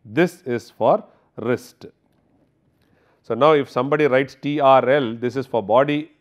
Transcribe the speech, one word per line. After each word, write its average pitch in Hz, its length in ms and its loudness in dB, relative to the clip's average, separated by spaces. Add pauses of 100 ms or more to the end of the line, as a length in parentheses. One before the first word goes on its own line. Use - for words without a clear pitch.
this 139 380 -4
is 120 260 -8
for 139 340 0 (340)
wrist. - 500 -8 (1400)
So, - 100 -8
now 139 200 4
if 143 180 0
somebody 143 360 -2
writes 131 320 -2
T 147 220 -6
R 135 260 4
L, 127 280 0
this 120 220 -6
is 131 100 -8
for 113 160 -4
body 147 480 0 (100)